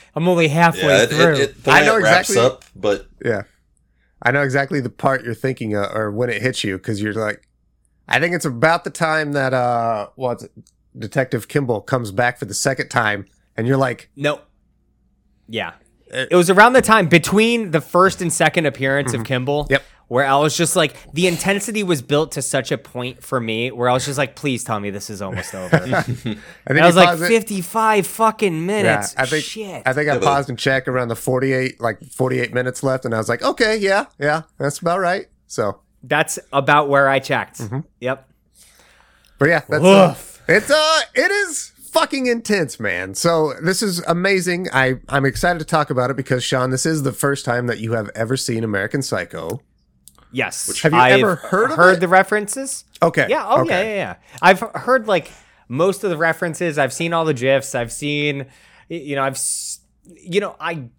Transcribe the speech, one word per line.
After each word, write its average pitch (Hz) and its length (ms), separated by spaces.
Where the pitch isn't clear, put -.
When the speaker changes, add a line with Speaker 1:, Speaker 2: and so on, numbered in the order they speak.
Speaker 1:
I'm 165 120
only 170 200
halfway 170 340
Speaker 2:
Yeah, 113 220
it, 120 60
Speaker 1:
through." 156 240
Speaker 2:
it, 139 80
it, - 220
the 135 80
Speaker 3:
I 175 100
Speaker 2:
way - 40
Speaker 3:
know 220 120
Speaker 2:
it 196 60
wraps 113 280
Speaker 3:
exactly 196 60
Speaker 2:
up, - 80
but 98 300
Speaker 3:
Yeah. 101 200
I 120 100
know 143 100
exactly 139 380
the 120 100
part 131 360
you're 117 100
thinking 117 400
of, 101 180
or 107 160
when 120 220
it 104 100
hits 127 220
you, 95 160
'cause 104 220
you're 104 120
like, 107 340
I 127 120
think 175 140
it's 165 120
about 156 400
the 196 40
time 156 440
that, 131 200
uh, 117 600
what's 123 300
it, - 60
Detective 120 500
Kimball 120 340
comes 120 300
back 120 280
for - 60
the 101 100
second 135 340
time, 104 360
and 117 120
you're 135 100
like, 127 380
Speaker 1:
No. 147 260
Yeah. 143 260
Speaker 3:
It 131 240
Speaker 1:
It 175 40
was 180 140
around 214 240
the 254 80
time 220 260
between 208 640
the 131 100
first 180 400
and 170 120
second 160 320
appearance 135 460
Speaker 3:
Mm-hmm. 123 100
Speaker 1:
of 107 60
Kimball, 139 420
Speaker 3:
Yep. 135 140
Speaker 1:
where 143 160
I 135 120
was 147 180
just 170 200
like, 160 200
the 175 140
intensity 202 540
was 170 220
built 147 300
to 143 100
such - 280
a 135 60
point 123 460
for 131 160
me 113 320
where 120 180
I 123 40
was 127 120
just 135 140
like, 131 160
"Please 131 280
tell 110 160
me 101 120
this 98 180
is 101 140
almost 95 320
over." 92 220
Speaker 3:
<laughs> - 40
And 127 140
then 120 420
Speaker 1:
And 139 140
I 165 40
was 175 100
Speaker 3:
you 185 60
Speaker 1:
like, 175 80
Speaker 3:
pause 165 120
it. 180 80
Speaker 1:
"Fifty-five 220 760
fucking 214 600
minutes." 110 500
Speaker 3:
Yeah, 131 80
I - 20
think, 151 180
Speaker 1:
Shit. 196 440
Speaker 3:
I 131 60
think 151 160
I 143 40
Speaker 2:
Yeah, 123 60
but - 60
Speaker 3:
paused 139 240
and 117 100
checked 135 280
around 127 200
the 117 80
forty-eight, 131 680
like, 113 300
forty-eight 127 420
minutes 127 300
left, 131 220
and 113 100
I - 20
was 110 120
like, 120 120
"Okay, 220 360
yeah, 196 280
yeah, 151 240
that's 143 200
about 175 200
right." 185 280
So 104 320
Speaker 1:
That's 147 340
about 143 380
where 139 200
I 135 100
checked. 123 400
Speaker 3:
Mm-hmm. 117 200
Speaker 1:
Yep. 127 260
Speaker 3:
But 143 100
yeah, 160 200
that's, 151 140
uh, 190 260
Speaker 1:
Woof. - 380
Speaker 3:
it's, 208 240
uh, 311 280
it 339 160
is 392 400
fucking 294 360
intense, 214 520
man. 95 360
So 156 460
this 185 200
is 185 200
amazing. 180 720
I, 131 220
I'm 139 160
excited 170 340
to 156 60
talk 156 240
about 127 200
it 131 80
because, 127 260
Sean, 131 280
this 131 140
is 156 180
the 135 80
first 139 340
time 123 220
that 110 120
you 110 140
have 110 220
ever 113 220
seen 113 260
American 107 380
Psycho. 87 600
Speaker 1:
Yes. - 500
Speaker 3:
Have 151 120
you 123 60
Speaker 1:
I've 127 200
Speaker 3:
ever 123 160
heard 220 360
of 320 60
Speaker 1:
heard 180 200
Speaker 3:
it? - 20
Speaker 1:
the 180 80
references. 208 800
Speaker 3:
Okay. 165 280
Speaker 1:
Yeah. 311 180
Oh, 247 140
Speaker 3:
Okay. 330 80
Speaker 1:
yeah, 185 140
yeah, 214 120
yeah. 117 200
I've 185 180
heard, 240 480
like, 180 220
most 175 360
of 202 60
the 160 80
references. 165 600
I've 135 160
seen 170 200
all 165 120
the 156 80
gifs. 131 420
I've 120 160
seen, 147 480
y-, 165 80
you 143 180
know, 135 80
I've, 135 120
s-, - 440
you 180 340
know, 196 200
I 156 260